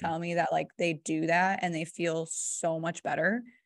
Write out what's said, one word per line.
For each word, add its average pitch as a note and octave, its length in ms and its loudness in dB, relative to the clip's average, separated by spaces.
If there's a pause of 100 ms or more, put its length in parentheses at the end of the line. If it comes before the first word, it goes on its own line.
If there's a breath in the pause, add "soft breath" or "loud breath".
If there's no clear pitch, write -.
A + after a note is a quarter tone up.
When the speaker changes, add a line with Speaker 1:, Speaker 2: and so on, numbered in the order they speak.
Speaker 1:
Mm-hmm. E3+ 60 0
Speaker 2:
tell E3 120 -2
me E3+ 160 -2
that, E3+ 160 2
like, D#3+ 160 2 (100)
they E3+ 160 2
do D#3+ 340 -2
that F3+ 360 4
and F3 100 0
they D#3+ 120 -4
feel E3 440 -2
so - 500 -2
much E3 240 -4
better E3+ 400 0 (220 loud breath)